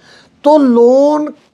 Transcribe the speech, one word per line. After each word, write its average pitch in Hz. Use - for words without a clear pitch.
तो 302
लोन 277